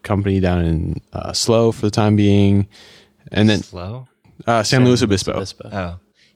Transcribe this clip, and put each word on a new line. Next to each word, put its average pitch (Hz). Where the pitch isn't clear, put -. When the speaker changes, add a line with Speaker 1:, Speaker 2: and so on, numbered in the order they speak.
Speaker 1:
company 98
down 90
in, 82
uh, -
slo 113
for -
the 104
time 104
being. 101
And 107
then 104
Speaker 2:
slo? 104
Speaker 1:
uh, 117
San 135
Speaker 3:
San 127
Speaker 1:
Luis 123
Speaker 3:
Luis -
Speaker 1:
Obispo. 98
Speaker 3:
Obispo. -
Speaker 2:
Oh. 90